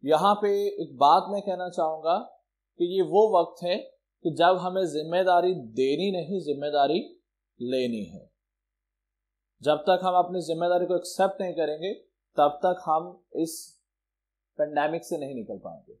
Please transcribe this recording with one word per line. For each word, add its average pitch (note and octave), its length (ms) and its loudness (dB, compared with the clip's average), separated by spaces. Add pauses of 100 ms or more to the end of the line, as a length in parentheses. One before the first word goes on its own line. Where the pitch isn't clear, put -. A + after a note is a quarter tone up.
यहाँ D#3+ 300 4
पे G3+ 320 0
एक D#3+ 300 -8
बात D#3 320 6
मैं G3+ 140 -6
कहना F3+ 260 -6
चाहूँगा D#3+ 500 -2 (600)
कि F3 60 0
ये F#3 180 0
वो F#3+ 380 4
वक्त - 220 -4
है F3 140 -2 (460)
कि F3 80 -2
जब E3+ 260 4
हमें F#3 300 -2
जिम्मेदारी F3 680 2
देनी C3+ 560 -2
नहीं, F3+ 300 -6
जिम्मेदारी D3 800 -2 (400)
लेनी B2 440 -2
है। E2 260 -18 (1300)
जब D3+ 140 2
तक F#3 260 2
हम F3+ 120 0
अपनी F3+ 260 2
जिम्मेदारी E3+ 460 0
को F3+ 100 0
एक्सेप्ट F#3+ 440 -2
नहीं F3+ 140 -6
करेंगे, D#3+ 400 -4 (420)
तब D3 300 2
तक F3+ 180 0
हम E3+ 400 -4 (120)
इस - 440 -8 (760)
पेंडेमिक D3+ 460 -2
से E3+ 140 -6
नहीं C#3 160 -8
निकल G#2+ 240 -10
पाएंगे। - 420 -18